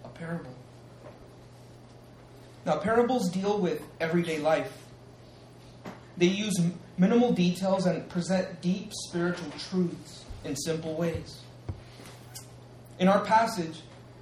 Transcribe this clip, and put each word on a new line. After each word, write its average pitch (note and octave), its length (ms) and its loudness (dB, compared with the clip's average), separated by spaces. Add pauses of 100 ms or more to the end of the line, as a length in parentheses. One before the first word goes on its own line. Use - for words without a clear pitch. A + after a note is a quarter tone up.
a A#2+ 40 -14
parable. D#3+ 460 -8 (2000)
Now, D#3 100 2
parables A#3 540 0
deal G3+ 280 0
with F3 220 0 (200)
everyday E3 400 0
life. D3 320 2 (1500)
They F3 80 8
use G3 320 2
m-, E3+ 200 0 (200)
minimal A#3 340 6
details F3+ 540 2
and - 240 0
present F3+ 500 -2
deep G3 320 -2
spiritual E3+ 600 -2
truths - 720 -4 (200)
in C#3+ 120 -4
simple D#3+ 380 -4
ways. E3 440 -4 (1600)
In F#3 100 6
our G3 160 6
passage, A3 560 2 (420)